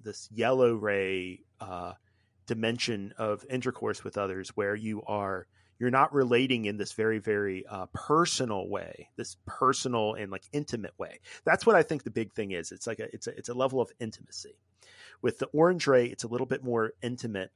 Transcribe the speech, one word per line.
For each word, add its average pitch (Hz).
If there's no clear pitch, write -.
this 104
yellow 117
ray, 95
uh, 90
dimension 110
of 107
intercourse 120
with -
others, 95
where 104
you 107
are, 98
you're 123
not 135
relating 127
in 104
this 101
very, 110
very, 101
uh, 95
personal 131
way, 87
this -
personal 120
and, 101
like, 95
intimate 127
way. 82
That's 165
what 226
I 160
think 156
the 117
big 110
thing 101
is. 85
It's 92
like 113
a, 110
it's -
a, 117
it's -
a 120
level 127
of 113
intimacy. -
With -
the 135
orange 165
ray, 127
it's -
a 117
little 123
bit 131
more 117
intimate 120